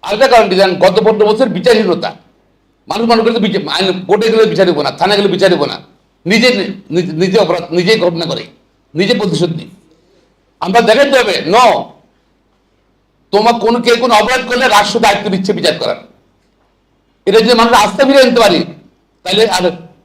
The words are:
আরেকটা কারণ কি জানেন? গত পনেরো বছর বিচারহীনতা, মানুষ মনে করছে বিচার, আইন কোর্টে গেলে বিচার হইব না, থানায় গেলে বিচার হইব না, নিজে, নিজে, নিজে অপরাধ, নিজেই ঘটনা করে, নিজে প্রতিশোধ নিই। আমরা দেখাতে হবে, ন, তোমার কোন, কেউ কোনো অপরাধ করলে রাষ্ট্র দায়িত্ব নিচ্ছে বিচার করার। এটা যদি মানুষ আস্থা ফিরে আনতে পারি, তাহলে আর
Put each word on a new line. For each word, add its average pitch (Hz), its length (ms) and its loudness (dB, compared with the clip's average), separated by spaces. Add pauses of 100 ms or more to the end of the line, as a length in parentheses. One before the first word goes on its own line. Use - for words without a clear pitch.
আরেকটা 214 260 0
কারণ 220 220 4
কি 180 60 0
জানেন? 180 240 0
গত 185 240 2
পনেরো 214 220 2
বছর 214 240 0
বিচারহীনতা, 190 640 -2 (720)
মানুষ 226 220 -4
মনে 226 140 2
করছে 226 160 0
বিচার, 175 280 -4
আইন 175 380 -4
কোর্টে 214 260 0
গেলে 220 140 4
বিচার 185 220 0
হইব 151 140 -2
না, 139 100 -4
থানায় 196 260 -2
গেলে 202 120 0
বিচার 180 220 0
হইব 147 140 0
না, 110 160 -10 (440)
নিজে, 214 480 0 (160)
নিজে, 165 240 -4
নিজে 185 260 -2
অপরাধ, 175 320 -2
নিজেই 175 280 0
ঘটনা 170 260 -4
করে, 135 200 -10 (500)
নিজে 196 180 -2
প্রতিশোধ 180 420 -4
নিই। - 140 -14 (880)
আমরা 190 220 0
দেখাতে 254 380 2
হবে, 196 260 -2
ন, 202 380 2 (1500)
তোমার 220 220 2
কোন, 226 280 0
কেউ 233 140 2
কোনো 240 200 0
অপরাধ 240 320 0
করলে 247 200 -2
রাষ্ট্র 208 320 0
দায়িত্ব 202 300 0
নিচ্ছে 190 240 -4
বিচার 175 260 -2
করার। 117 160 -6 (1300)
এটা 208 140 4
যদি 240 140 2
মানুষ 233 200 2
আস্থা 214 320 2
ফিরে 269 160 4
আনতে 240 200 2
পারি, 180 220 2 (600)
তাহলে 202 240 0
আর 180 240 -2 (340)